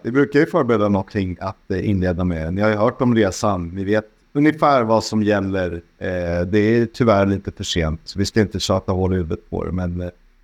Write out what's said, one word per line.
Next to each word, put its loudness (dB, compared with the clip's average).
Vi -4
brukar 2
ju 4
förbereda 2
någonting -2
att, -10
eh, -2
inleda 0
med. -2
Ni -4
har 2
ju 2
hört 0
om 2
resan. 0
Ni -8
vet 0
ungefär 2
vad 2
som -2
gäller. 0
Eh, -4
det 2
är 2
tyvärr 2
lite -2
för -12
sent, -2
så -10
vi 0
ska 2
inte -2
tjata -2
hål 0
i 0
huvudet -6
på -6
det. -6
Men, -4
eh, -8